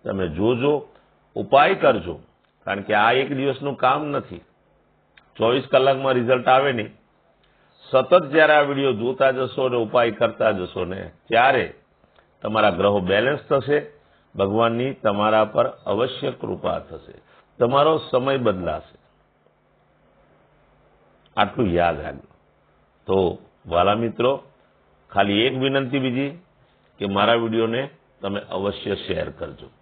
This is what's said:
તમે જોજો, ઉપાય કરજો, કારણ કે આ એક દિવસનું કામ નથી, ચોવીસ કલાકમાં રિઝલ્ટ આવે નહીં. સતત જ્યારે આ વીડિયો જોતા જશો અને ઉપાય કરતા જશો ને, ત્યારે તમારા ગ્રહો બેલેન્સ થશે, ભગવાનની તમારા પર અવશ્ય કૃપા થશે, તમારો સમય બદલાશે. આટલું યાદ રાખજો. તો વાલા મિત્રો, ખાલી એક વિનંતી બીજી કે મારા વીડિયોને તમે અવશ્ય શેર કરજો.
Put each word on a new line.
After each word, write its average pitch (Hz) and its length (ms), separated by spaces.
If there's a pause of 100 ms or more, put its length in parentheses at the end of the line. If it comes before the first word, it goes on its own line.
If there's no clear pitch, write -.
તમે 98 240
જોજો, 120 600 (480)
ઉપાય 139 380
કરજો, 95 460 (440)
કારણ 98 160
કે 104 140
આ 110 180
એક 135 240
દિવસનું 139 400
કામ 139 280
નથી, 120 360 (960)
ચોવીસ 123 340
કલાકમાં 135 420
રિઝલ્ટ 123 360
આવે 135 240
નહીં. 107 180 (1000)
સતત 151 340
જ્યારે 151 280
આ 151 80
વીડિયો 139 320
જોતા 127 380
જશો 131 360
અને 123 100
ઉપાય 117 340
કરતા 110 400
જશો 92 340
ને, 90 280 (160)
ત્યારે 117 460 (680)
તમારા 107 280
ગ્રહો 101 300
બેલેન્સ 110 400
થશે, 147 500 (440)
ભગવાનની 117 600
તમારા 107 500
પર 120 220
અવશ્ય 131 640
કૃપા 87 480
થશે, - 420 (380)
તમારો 143 400 (120)
સમય 135 260
બદલાશે. 92 640 (2500)
આટલું 104 320
યાદ 85 320
રાખજો. 73 320 (720)
તો 92 320 (280)
વાલા 87 280
મિત્રો, 117 500 (680)
ખાલી 101 280
એક 131 180
વિનંતી 135 400
બીજી 135 400 (600)
કે 104 80
મારા 101 280
વીડિયોને 117 560 (300)
તમે 98 200
અવશ્ય 98 540
શેર 82 360
કરજો. 73 400 (100)